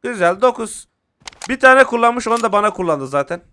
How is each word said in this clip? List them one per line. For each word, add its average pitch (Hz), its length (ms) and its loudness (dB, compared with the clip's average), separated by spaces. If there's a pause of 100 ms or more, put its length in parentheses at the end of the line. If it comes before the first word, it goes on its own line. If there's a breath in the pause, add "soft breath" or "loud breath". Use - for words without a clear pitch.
Güzel, 196 380 -2
dokuz. 247 460 -2 (640)
Bir 254 100 -4
tane 262 240 6
kullanmış, 233 440 0
onu 233 160 -2
da 214 80 -2
bana 208 220 0
kullandı 156 340 -4
zaten. 139 340 -4 (120)